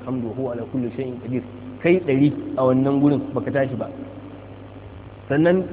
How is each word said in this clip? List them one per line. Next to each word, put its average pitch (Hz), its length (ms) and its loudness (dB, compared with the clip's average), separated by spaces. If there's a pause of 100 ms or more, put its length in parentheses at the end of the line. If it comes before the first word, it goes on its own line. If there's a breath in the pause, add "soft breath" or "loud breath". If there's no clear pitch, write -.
hamdu 127 240 -2
wa 104 60 -6
huwa 127 160 -2
ala 120 180 -6
kulli 123 260 -2
shay'in 127 240 -6
qadir. 117 220 -4 (420)
Kai 175 160 6
ɗari 143 320 4 (240)
a 131 80 2
wannan 135 400 4
gurin 147 160 6 (160)
baka 156 160 -2
tashi 135 240 0
ba. - 140 -6 (1400)
Sannan 170 460 4